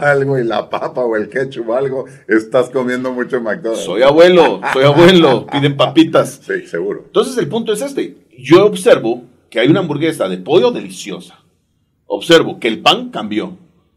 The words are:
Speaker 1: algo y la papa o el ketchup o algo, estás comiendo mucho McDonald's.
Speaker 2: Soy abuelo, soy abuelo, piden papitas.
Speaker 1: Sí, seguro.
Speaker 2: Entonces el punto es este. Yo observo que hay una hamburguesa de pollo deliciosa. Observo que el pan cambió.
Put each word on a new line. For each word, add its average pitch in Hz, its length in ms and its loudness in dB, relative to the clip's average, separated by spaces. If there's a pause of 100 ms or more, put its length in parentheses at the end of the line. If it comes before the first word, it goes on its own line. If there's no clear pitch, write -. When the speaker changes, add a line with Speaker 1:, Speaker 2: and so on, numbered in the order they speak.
Speaker 1:
algo 139 300 0
y 117 60 -2
la 107 240 -4
papa 123 340 -6
o 113 140 -2
el 104 100 -4
ketchup 127 400 -8
o 110 60 -4
algo, 131 320 -4 (240)
estás 110 400 0
comiendo 127 420 -4
mucho 123 300 -4
McDonald's. 104 420 -6
Speaker 2:
Soy 92 180 -2
abuelo, 147 600 6 (100)
soy 131 140 2
abuelo, 156 600 6
piden 139 300 -2
papitas. 139 680 0
Speaker 1:
Sí, 95 240 -8
seguro. 87 420 -8
Speaker 2:
Entonces 240 300 -2
el 170 120 -4
punto 220 240 -4
es 208 80 -6
este. 277 340 -8 (240)
Yo 165 260 4
observo 139 600 0 (240)
que 117 100 -4
hay 123 80 2
una 185 140 4
hamburguesa 147 480 -4
de 92 80 -6
pollo 175 340 2
deliciosa. 98 720 -14 (600)
Observo 110 560 -2
que 120 80 -2
el 107 100 -6
pan 220 300 -2
cambió. 107 480 -8 (400)